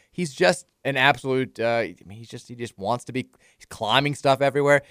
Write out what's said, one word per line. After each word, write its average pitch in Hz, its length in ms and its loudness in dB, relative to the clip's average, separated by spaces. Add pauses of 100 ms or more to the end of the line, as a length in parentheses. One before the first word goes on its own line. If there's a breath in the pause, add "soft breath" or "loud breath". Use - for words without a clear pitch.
(120 soft breath)
he's 165 220 -6
just 180 340 2 (180)
an 139 100 -2
absolute, 131 640 0
uh, 117 200 0
I 90 160 -4 (100)
mean, 101 120 -20
he's 117 120 -20
just, - 180 -16
he 123 80 -16
just 120 220 -12
wants 117 280 -4
to 127 60 -14
be, 123 160 -6 (300 soft breath)
he's - 80 -20
climbing 135 500 0
stuff 135 260 2
everywhere. 139 500 2